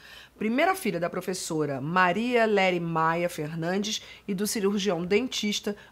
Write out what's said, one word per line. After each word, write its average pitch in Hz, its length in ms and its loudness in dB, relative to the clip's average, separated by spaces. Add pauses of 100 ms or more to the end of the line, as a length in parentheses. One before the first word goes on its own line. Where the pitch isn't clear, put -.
(380)
Primeira 277 380 2
filha 185 240 -2
da 170 100 0
professora 156 720 -4
Maria 185 640 2
Lery 190 360 4
Maia 170 480 0
Fernandes 170 720 -4 (260)
e 202 60 -2
do 202 120 -2
cirurgião 196 600 0
dentista 208 720 0 (140)